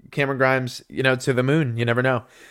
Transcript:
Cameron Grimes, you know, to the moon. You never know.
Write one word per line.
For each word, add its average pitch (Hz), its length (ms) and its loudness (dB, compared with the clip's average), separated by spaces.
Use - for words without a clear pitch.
Cameron 139 280 -2
Grimes, 131 500 0
you 85 140 -4
know, 131 140 2
to 131 160 -2
the 123 100 2
moon. 135 340 0
You 117 80 -2
never 117 180 0
know. 127 220 0